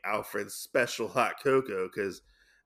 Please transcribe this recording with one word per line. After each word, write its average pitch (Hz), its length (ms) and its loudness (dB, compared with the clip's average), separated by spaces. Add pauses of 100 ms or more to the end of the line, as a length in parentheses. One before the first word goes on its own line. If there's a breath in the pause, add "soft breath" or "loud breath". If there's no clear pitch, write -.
Alfred's 104 500 -2
special 120 520 0
hot 107 360 2
cocoa, 117 460 2
'cause 98 320 -4 (440)